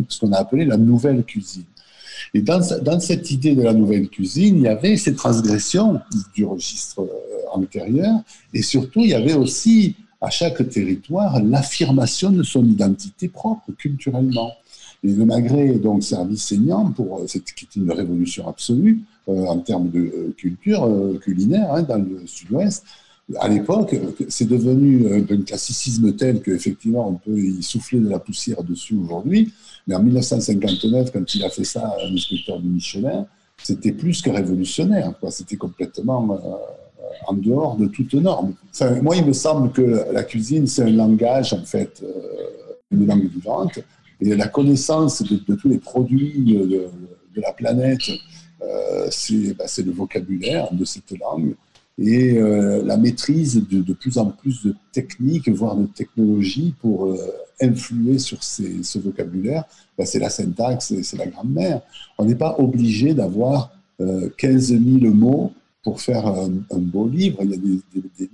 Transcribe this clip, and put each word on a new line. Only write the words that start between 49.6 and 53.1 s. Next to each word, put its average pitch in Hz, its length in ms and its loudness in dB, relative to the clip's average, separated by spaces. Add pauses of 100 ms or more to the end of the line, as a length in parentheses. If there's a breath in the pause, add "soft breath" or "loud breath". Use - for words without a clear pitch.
c'est - 180 -6
le 90 80 -4
vocabulaire 95 800 -4
de 90 120 -2
cette - 340 -12
langue. 156 360 -4 (440 soft breath)
Et, 120 380 4
euh, 104 480 2
la 101 120 0
maîtrise 120 720 2